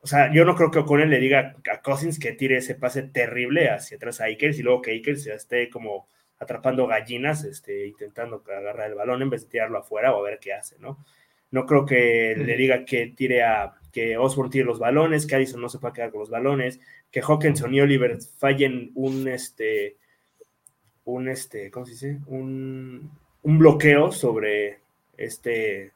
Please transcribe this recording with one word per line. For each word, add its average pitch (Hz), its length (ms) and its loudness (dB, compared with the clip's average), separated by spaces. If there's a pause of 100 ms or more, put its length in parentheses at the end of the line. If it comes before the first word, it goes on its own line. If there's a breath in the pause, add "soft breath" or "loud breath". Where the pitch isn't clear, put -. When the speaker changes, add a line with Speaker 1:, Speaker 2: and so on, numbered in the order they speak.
Speaker 1:
o - 60 -12
sea, 143 240 4
yo 160 140 8
no 175 100 4
creo 165 140 4
que 165 100 2
O'Connell 147 300 4
le 131 100 6
diga 131 360 2 (160)
a - 100 -8
Cousins 143 380 -4
que 117 140 -6
tire 131 240 0
ese 127 180 -6
pase 127 260 -4
terrible 123 720 0
hacia 104 260 -8
atrás 117 240 -10
a 110 40 -4
Akers 131 340 -2
y 120 40 -8
luego 127 200 2
que 113 120 -4
Akers 143 280 -6
ya 107 100 -12
esté 120 380 -4
como 107 360 -12 (320)
atrapando 127 460 -2
gallinas, 120 600 -4
este, 101 420 -10
intentando 107 580 -14
agarrar 104 440 -10
el 104 60 -10
balón 123 280 -4
en 139 80 -2
vez 117 120 -6
de - 60 -20
tirarlo 110 300 -4
afuera 117 340 -2
o 101 60 0
a 101 100 -4
ver 104 100 -10
qué 98 140 -10
hace, - 240 -14
¿no? 139 260 -18 (480 soft breath)
No 131 140 -2
creo 143 200 4
que 117 500 2
Speaker 2:
Ujú. 143 100 -4
Speaker 1:
le 120 120 -2
diga 127 260 2
que 120 320 -4
tire 123 280 2
a, 107 300 0 (180)
que 113 260 -4
Osborne 135 340 0
tire 131 140 0
los 117 140 -2
balones, 151 460 2
que 143 100 -2
Addison 131 260 -2
no 120 80 -8
se 120 100 -12
pueda 120 140 -8
quedar 117 180 -8
con 107 80 -10
los 107 100 -10
balones, 127 500 -2 (320 loud breath)
que 131 100 -4
Hawkinson 151 520 2
y 139 60 4
Oliver 127 380 4 (220)
fallen 135 560 0
un, 135 320 -4
este, 110 680 -4 (1120)
un, 127 240 -6
este, 110 420 -10
¿cómo 123 140 -14
se 123 80 -20
dice? 139 320 -10
Un, 131 840 -10 (340)
un 156 160 6
bloqueo 151 520 8
sobre 107 680 -2 (360)
este 110 800 -6